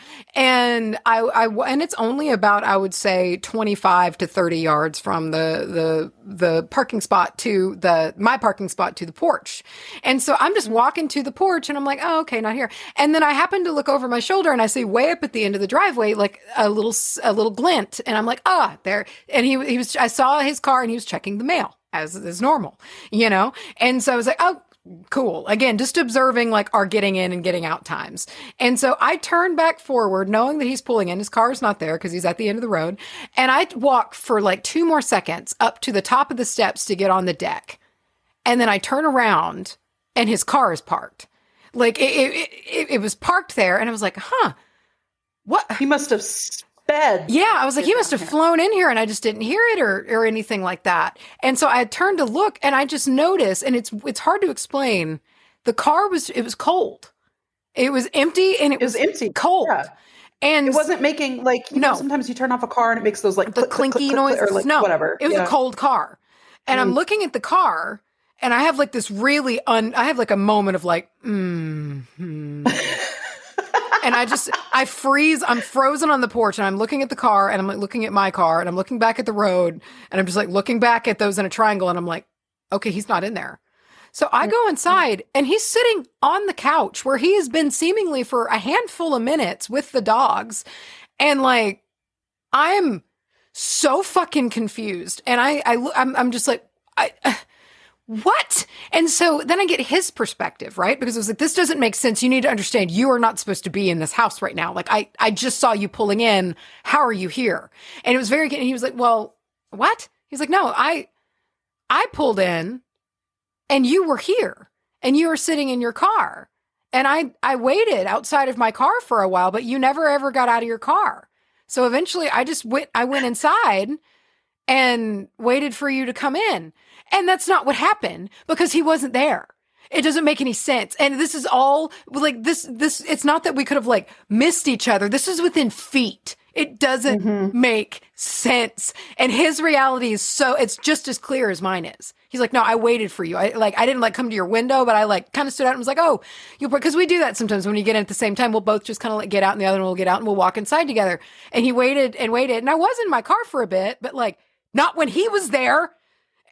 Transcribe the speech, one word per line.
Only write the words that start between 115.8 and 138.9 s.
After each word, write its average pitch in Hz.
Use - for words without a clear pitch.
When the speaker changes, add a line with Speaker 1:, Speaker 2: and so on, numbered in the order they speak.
Speaker 1:
your 233
car. -
And 262
I, 294
I 262
waited 254
outside 233
of 226
my 226
car 277
for 220
a 190
while, 185
but 220
you 247
never 277
ever 277
got 247
out 233
of 233
your 226
car. -
So 254
eventually 311
I 240
just 294
went, 240
I 233
went 269
inside 240
and 233
waited 247
for 285
you 262
to 240
come 277
in." 294
And 370
that's 370
not 330
what 277
happened 202
because 320
he 330
wasn't 285
there. 254
It 285
doesn't 302
make 294
any 254
sense. 247
And 277
this 320
is 262
all, 285
like, 277
this, 311
this, 269
it's -
not 302
that 330
we 269
could 285
have, 220
like, 226
missed 277
each 240
other. 202
This 262
is 359
within 320
feet. -
It 294
doesn't 262
Speaker 2:
Mm-hmm. 202
Speaker 1:
make 226
sense. -